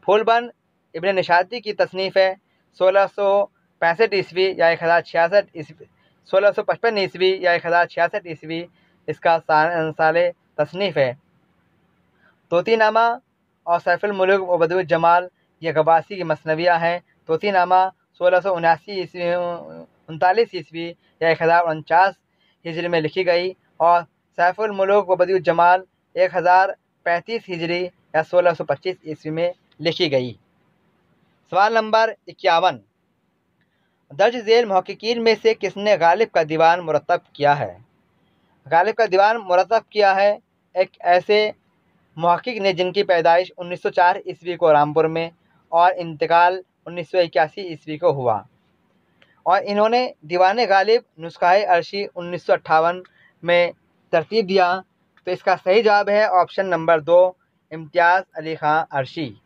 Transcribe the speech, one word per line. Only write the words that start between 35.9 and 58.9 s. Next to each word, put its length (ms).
गालिब 320
का 160
दीवान 360
मुरतब 400
किया 180
है? 240
गालिब 280
का 120
दीवान 320
मुरतब 520
किया 220
है 180
एक 160
ऐसे 500
महक़क़ीक 420
ने 140
जिनकी 320
पैदाइश 480
उन्नीस 300
सौ 80
चार 360
ईस्वी 280
को 160
रामपुर 380
में 220
और 220
इंतकाल 680
उन्नीस 240
सौ 80
इक्यासी 440
ईस्वी 340
को 160
हुआ 300
और 180
इन्होंने 400
दीवान 400
गालिब, 380
नुस्ख़ाए 460
अर्शी 420
उन्नीस 380
सौ 80
अट्ठावन 500
में 280
तरतीब 340
दिया। 280
तो 40
इसका 260
सही 240
जवाब 280
है 220
ऑप्शन 360
नंबर 340
दो, 340
इम्तियाज़ 520
अली 180
ख़ां 280